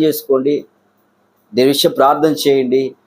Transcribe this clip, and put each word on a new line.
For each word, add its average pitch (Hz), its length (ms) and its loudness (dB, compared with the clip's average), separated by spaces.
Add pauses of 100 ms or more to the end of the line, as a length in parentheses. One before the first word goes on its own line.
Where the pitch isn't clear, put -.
చేసుకోండి. 143 640 -2 (880)
దేవుని 127 180 2
విషయం - 260 0
ప్రార్థన 147 340 2
చేయండి. 135 640 0 (120)